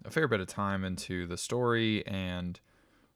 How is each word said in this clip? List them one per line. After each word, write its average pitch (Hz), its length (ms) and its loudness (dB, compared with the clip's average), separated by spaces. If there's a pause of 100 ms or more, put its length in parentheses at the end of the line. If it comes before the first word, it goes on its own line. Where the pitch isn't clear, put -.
a - 80 -12
fair 160 160 2
bit 113 140 2
of 90 60 -4
time 98 360 0
into 90 440 -2
the 87 100 -4
story 117 680 2
and 90 540 -4 (560)